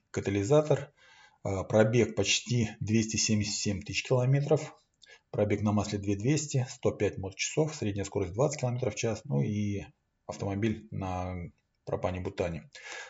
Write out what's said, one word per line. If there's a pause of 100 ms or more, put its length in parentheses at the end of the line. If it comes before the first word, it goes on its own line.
(120)
катализатор. (520)
А,
пробег
почти (100)
двести
семьдесят
семь
тысяч
километров. (540)
Пробег
на
масле
две
двести,
сто
пять
моточасов,
средняя
скорость
двадцать
километров
в
час,
ну
и (400)
автомобиль
на (480)
пропане-бутане. (400)